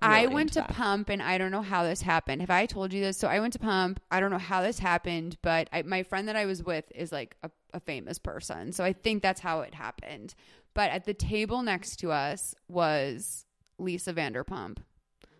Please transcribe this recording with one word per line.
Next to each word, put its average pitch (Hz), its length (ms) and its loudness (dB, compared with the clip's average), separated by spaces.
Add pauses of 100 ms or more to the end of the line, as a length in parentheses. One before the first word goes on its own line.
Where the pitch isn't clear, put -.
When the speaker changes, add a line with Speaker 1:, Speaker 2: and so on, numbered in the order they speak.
Speaker 1:
I 220 220 8
Speaker 2:
really 262 100 4
Speaker 1:
went 302 160 4
Speaker 2:
into 320 100 0
Speaker 1:
to - 80 -4
Speaker 2:
that. - 80 -4
Speaker 1:
Pump, 208 320 0
and 202 140 0
I 185 160 2
don't 185 120 0
know 202 120 0
how 190 220 2
this 170 180 0
happened. 165 400 0
Have 180 80 -4
I 190 160 6
told 190 260 -4
you 196 80 -2
this? 190 160 0
So 202 120 0
I 180 120 4
went 233 140 0
to - 40 -8
Pump. 190 400 2 (120)
I 185 100 4
don't 196 100 4
know 185 60 0
how 185 240 0
this 208 180 0
happened, 175 640 0
but 165 320 2
I, 165 120 0
my 185 180 -2
friend 196 260 -2
that 214 80 -2
I 214 80 2
was 190 180 -2
with 165 220 -2 (100)
is, 165 160 -6
like, 135 320 -8
a, 160 80 -10 (220)
a - 80 -8
famous 151 380 -8
person. - 540 -8
So 180 120 -2
I 190 80 4
think 208 300 0
that's 190 180 2
how 160 220 -2
it - 100 -10
happened. 123 640 -12 (400)
But 202 160 2
at 180 160 -2
the 202 80 -2
table 214 480 0
next 196 380 -2
to 165 120 0
us 147 420 -2 (140)
was 151 760 0 (320)
Lisa 180 340 -4
Vanderpump, 131 680 -4 (600)